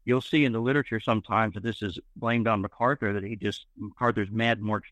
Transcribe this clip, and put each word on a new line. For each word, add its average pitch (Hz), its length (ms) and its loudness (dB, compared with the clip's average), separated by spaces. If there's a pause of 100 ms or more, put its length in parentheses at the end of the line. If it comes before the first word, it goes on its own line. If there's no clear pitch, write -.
You'll 123 160 2
see 147 240 2
in 123 80 2
the 113 80 0
literature 127 400 0
sometimes 110 540 2
that 101 100 -8
this 113 180 -4
is 95 160 -4 (160)
blamed 117 320 0
on 110 140 2
MacArthur, 117 520 0
that 101 120 -4
he 110 100 -8
just, 101 320 -4 (100)
MacArthur's 107 540 -2
mad 113 300 0
march 104 320 -2